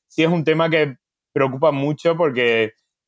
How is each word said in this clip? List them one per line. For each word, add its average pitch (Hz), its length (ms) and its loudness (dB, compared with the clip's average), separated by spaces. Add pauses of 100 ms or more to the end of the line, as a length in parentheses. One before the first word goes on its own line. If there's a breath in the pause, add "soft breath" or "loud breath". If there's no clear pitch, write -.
sí - 160 -2
es 160 60 2
un 170 140 0
tema 156 260 0
que 151 280 0 (340)
preocupa 135 400 0
mucho 147 460 -2
porque 120 560 0 (340)